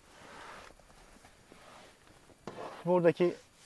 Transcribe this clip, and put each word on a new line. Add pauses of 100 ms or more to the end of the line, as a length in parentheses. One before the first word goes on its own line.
(2750)
Buradaki (320)